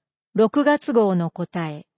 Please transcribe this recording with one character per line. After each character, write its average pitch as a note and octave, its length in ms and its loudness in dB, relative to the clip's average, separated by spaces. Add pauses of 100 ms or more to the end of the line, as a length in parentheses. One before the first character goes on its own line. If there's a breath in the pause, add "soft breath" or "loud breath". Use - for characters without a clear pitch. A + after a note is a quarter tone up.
(340)
六 A3 300 2
月 D4 300 0
号 G#3 220 2
の E3+ 140 -2
答 E3+ 400 -8
え。 D3+ 180 -14 (100)